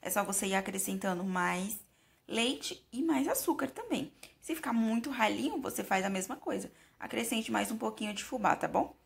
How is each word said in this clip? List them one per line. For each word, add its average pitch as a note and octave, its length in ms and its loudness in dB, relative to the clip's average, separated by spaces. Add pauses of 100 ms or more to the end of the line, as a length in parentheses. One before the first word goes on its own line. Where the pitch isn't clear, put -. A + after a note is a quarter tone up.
é - 80 -6
só G3+ 140 2
você G3+ 240 0
ir G3 80 2
acrescentando F#3+ 680 0
mais F3+ 540 0 (500)
leite A#3+ 640 -2
e B3 120 -2
mais D4 240 4
açúcar C#4+ 420 2
também. D#4+ 420 -4 (300)
Se D#4+ 140 -4
ficar B3 180 -2
muito A3+ 380 2
ralinho, A#3+ 500 2
você - 220 -4
faz F#3+ 220 2
a G3 40 0
mesma F#3+ 260 -2
coisa. - 360 -4 (280)
Acrescente A3+ 520 -2
mais G#3 180 2
um A3 80 -4
pouquinho G#3+ 360 -4
de G#3 100 -6
fubá, G#3 320 4
tá - 120 0
bom? - 280 0 (100)